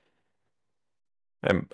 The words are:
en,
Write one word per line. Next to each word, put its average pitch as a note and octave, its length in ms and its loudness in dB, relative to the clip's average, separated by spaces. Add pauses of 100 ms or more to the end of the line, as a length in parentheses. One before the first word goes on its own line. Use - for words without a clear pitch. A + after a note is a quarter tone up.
(1500)
en, F#2 120 2 (120)